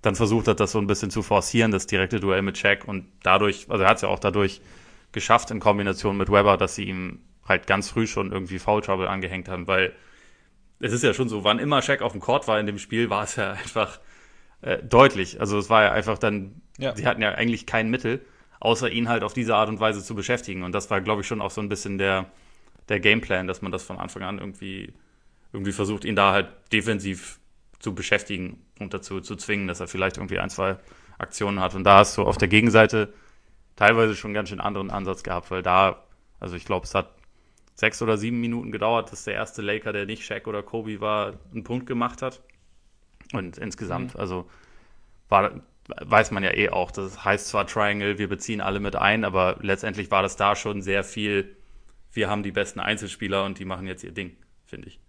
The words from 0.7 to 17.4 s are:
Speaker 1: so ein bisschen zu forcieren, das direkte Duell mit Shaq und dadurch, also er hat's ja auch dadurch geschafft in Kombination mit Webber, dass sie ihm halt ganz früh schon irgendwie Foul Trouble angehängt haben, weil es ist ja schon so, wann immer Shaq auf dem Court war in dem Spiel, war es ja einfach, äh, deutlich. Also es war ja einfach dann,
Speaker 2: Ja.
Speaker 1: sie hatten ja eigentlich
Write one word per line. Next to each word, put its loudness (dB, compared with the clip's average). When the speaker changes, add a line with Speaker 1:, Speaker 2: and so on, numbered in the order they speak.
Speaker 1:
so 0
ein 0
bisschen 0
zu -4
forcieren, 4
das 0
direkte 0
Duell 2
mit -4
Shaq 2
und -8
dadurch, 4
also 2
er 8
hat's 4
ja 0
auch 0
dadurch 0
geschafft 2
in -6
Kombination 2
mit 0
Webber, 8
dass 0
sie -6
ihm -8
halt 0
ganz 0
früh 0
schon -4
irgendwie -8
Foul 2
Trouble -2
angehängt -6
haben, -8
weil 2
es -2
ist -2
ja 4
schon -2
so, -6
wann 4
immer 0
Shaq -2
auf -2
dem -10
Court 0
war 2
in -2
dem -6
Spiel, -2
war 0
es -8
ja -2
einfach, -4
äh, -2
deutlich. 6
Also 0
es -6
war 8
ja 6
einfach 0
dann, -4
Speaker 2:
Ja. -4
Speaker 1:
sie -2
hatten 0
ja 2
eigentlich -2